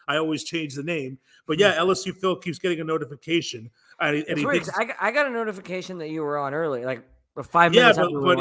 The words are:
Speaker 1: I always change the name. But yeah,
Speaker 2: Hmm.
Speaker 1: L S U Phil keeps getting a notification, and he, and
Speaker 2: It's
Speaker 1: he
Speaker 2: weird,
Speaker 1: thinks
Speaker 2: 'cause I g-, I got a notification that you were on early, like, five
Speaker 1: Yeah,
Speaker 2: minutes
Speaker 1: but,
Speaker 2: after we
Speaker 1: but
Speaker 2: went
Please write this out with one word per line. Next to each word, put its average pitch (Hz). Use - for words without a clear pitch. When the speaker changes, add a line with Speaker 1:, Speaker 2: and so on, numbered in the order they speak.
Speaker 1:
I 143
always 160
change 156
the 143
name. 143
But 156
yeah, 196
Speaker 2:
Hmm. 160
Speaker 1:
L 185
S 190
U 185
Phil 185
keeps 180
getting 175
a 165
notification, 156
and 151
he, 151
and 151
Speaker 2:
It's 151
Speaker 1:
he 147
Speaker 2:
weird, -
Speaker 1:
thinks 160
Speaker 2:
'cause 185
I 226
g-, 240
I 196
got 285
a 262
notification 185
that 156
you 156
were 147
on 139
early, 147
like, 127
five 170
Speaker 1:
Yeah, 240
Speaker 2:
minutes 220
Speaker 1:
but, 160
Speaker 2:
after 147
we 139
Speaker 1:
but 180
Speaker 2:
went 165